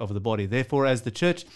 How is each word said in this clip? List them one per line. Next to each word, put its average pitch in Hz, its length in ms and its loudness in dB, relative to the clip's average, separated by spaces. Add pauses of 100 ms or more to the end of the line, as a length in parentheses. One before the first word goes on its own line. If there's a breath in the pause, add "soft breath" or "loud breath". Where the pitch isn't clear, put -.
of 104 140 -4
the 101 40 -2
body. 104 280 0
Therefore, 131 400 2
as 127 160 2
the 127 80 -4
church 175 340 0 (100)